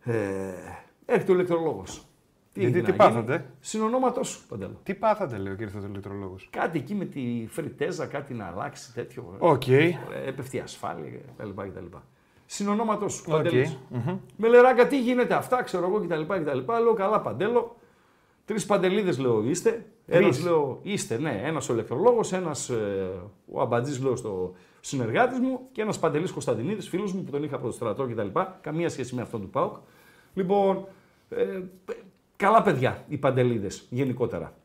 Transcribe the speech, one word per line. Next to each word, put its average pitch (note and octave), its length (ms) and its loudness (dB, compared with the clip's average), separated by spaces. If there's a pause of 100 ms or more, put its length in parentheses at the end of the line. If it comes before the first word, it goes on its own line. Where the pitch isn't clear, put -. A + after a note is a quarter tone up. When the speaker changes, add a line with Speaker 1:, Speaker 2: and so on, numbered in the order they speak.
Speaker 1:
Ε, G2 500 -2 (520)
έρχεται G3 260 2
ο - 40 8
ηλεκτρολόγος. E3 720 -2 (480)
Τι G3+ 60 -10
Speaker 2:
Γιατί, F3 180 2
Speaker 1:
έχει - 140 2
Speaker 2:
τι - 60 2
Speaker 1:
να A2 80 8
γίνει; A2+ 100 6
Speaker 2:
πάθατε; A#2+ 300 -2 (140)
Speaker 1:
Συνονόματός B3 680 0
σου, - 200 -14
Παντέλο. G2 360 -10
Speaker 2:
Τι G3 100 -6
πάθατε, G3 440 0
λέει G2 160 -6
ο - 20 -6
κύριος G2+ 280 -8
ηλεκτρολόγος; G2 680 -10
Speaker 1:
Κάτι - 280 -4
εκεί C3+ 160 -6
με F3+ 100 -4
τη A#2+ 440 -6
φριτέζα, D3+ 560 -6
κάτι C#3 280 -10
να G#2+ 120 -8
αλλάξει, G#2 480 -10
τέτοιο. A#2 460 -12
Speaker 2:
Οκ. B2+ 280 4
Speaker 1:
Ε, D3+ 280 6 (300)
έπεφτει C3 320 -8
η - 20 -2
ασφάλεια, D#2+ 500 -10 (280)
κτλ, G#2 120 -10
κτλ. F#2 460 -12 (500)
Συνονόματός G#3 680 -2
σου, - 140 -10
Speaker 2:
Οκ. D#3+ 80 0
Speaker 1:
Παντελής. D3+ 420 2 (120)
Speaker 2:
Μμμ. C#3 280 -4 (180)
Speaker 1:
Με A3 120 2
λέει, A#3+ 140 12
«Ράγκα, B3 260 8
τι C4+ 140 2
γίνεται A#3+ 320 2
αυτά, A#3 300 0
ξέρω F3+ 240 -2
εγώ, G#3 120 2
κτλ, E3 220 -2
κτλ.» D#3 360 -2 (260)
Λέω, A#3 100 6
«Καλά, G3+ 280 2
Παντέλο». A3+ 540 -2 (680)
«Τρεις G#3+ 200 -2
Παντελίδες», F#3 540 4
λέω, A#2 240 4
«είστε». F3+ 420 0 (200)
Speaker 2:
Τρεις. E3 140 6
Speaker 1:
Ένας, E3 240 6
λέω, D3+ 400 2
«Είστε, F3+ 360 -4
ναι. C3+ 240 -2
Ένας C#3+ 260 -4
ο B2+ 40 0
ηλεκτρολόγος, F#3 600 2
ένας, E3 360 -4
ε, G2+ 400 -2 (420)
ο - 100 -4
Αμπατζής», B2 420 0
λέω, B2+ 120 2
στο F#2 380 -6 (260)
συνεργάτης F3 600 0
μου, C4 200 -2 (120)
και G#3+ 100 -8
ένας G#3+ 180 -4
Παντελής D#3+ 320 0
Κωνσταντινίδης, D3 580 -4
φίλος F#3 240 -4
μου, F#3 100 -6
που C3+ 80 -10
τον C#3+ 120 -4
είχα C#3+ 120 -6
από C3 100 -8
το A2 60 -4
στρατό, A#2 360 -4
κτλ. A2 200 -4 (340)
Καμία D#3 280 -2
σχέση B2 260 -8
με B2 60 -4
αυτόν G#2+ 200 -6
του F#2 80 -10
παοκ. F3 260 -2 (580)
Λοιπόν, F#3+ 520 0 (440)
ε, - 140 -2 (420)
π-, - 100 -8 (400)
καλά G#3 260 6
παιδιά B2+ 460 2
οι D3+ 100 -6
Παντελίδες, B2 720 2
γενικότερα. B2 640 -2 (120)